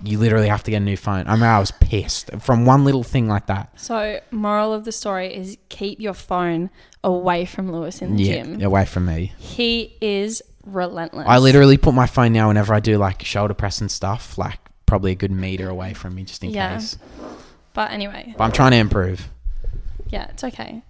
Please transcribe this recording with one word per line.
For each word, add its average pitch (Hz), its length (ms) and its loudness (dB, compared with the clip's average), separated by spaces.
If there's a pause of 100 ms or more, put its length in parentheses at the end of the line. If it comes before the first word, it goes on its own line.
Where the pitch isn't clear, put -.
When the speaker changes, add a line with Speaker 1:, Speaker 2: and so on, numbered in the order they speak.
Speaker 1:
"You 107 140 -2
literally 110 300 4
have 104 160 0
to - 60 -4
get 107 80 0
a - 60 0
new 98 140 -2
phone." 98 280 -2
I 101 60 0
remember 113 140 4
I 113 120 6
was 98 120 0
pissed - 600 0 (100)
from 120 260 2
one 139 180 6
little 135 180 2
thing 120 240 0
like 104 200 -2
that. 95 300 -6
Speaker 2:
So 214 440 -6 (100)
moral 214 440 -2
of 214 100 -8
the 226 80 -8
story 185 420 -6
is 190 220 -12 (140)
keep 202 320 -10
your 202 100 -4
phone 180 560 -2 (340)
away 180 440 0
from 190 260 -8
Lewis 165 300 -8
in 107 140 -2
the 95 80 4
Speaker 1:
Yeah, 98 180 0
Speaker 2:
gym. - 200 -8
Speaker 1:
away 98 220 4
from 90 220 -2
me. 85 320 -4
Speaker 2:
He 233 640 -4
is 208 400 -4 (240)
relentless. 180 600 -6
Speaker 1:
I 123 120 8
literally 135 400 10
put 135 160 6
my 123 120 4
phone 120 280 4
now 110 140 4
whenever 104 260 4
I 107 60 4
do, 107 180 2
like, 95 260 0
shoulder 104 300 -2
press - 260 -6
and 101 100 -4
stuff, - 480 -8
like, 92 200 -6 (280)
probably 95 260 2
a - 20 -2
good 98 160 -4
meter 95 400 -6
away 92 240 -8
from 92 200 -12
me 95 100 -10
just - 200 -16
in 220 60 -6
Speaker 2:
Yeah. 190 240 -6
Speaker 1:
case. 220 240 -10 (760)
Speaker 2:
But 214 180 -4
anyway. 208 460 -10
Speaker 1:
But 220 80 0
I'm 220 80 0
trying 131 200 4
to 120 60 6
improve. 95 500 0 (800)
Speaker 2:
Yeah, - 220 -6
it's - 140 -12
okay. 233 460 -12